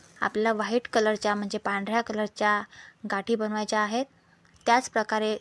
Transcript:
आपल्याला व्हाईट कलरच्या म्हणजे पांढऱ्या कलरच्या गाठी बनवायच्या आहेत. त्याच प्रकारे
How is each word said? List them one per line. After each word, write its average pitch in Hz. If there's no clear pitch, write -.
आपल्याला 214
व्हाईट 214
कलरच्या 214
म्हणजे 202
पांढऱ्या 202
कलरच्या 208
गाठी 202
बनवायच्या 214
आहेत. 214
त्याच 240
प्रकारे 220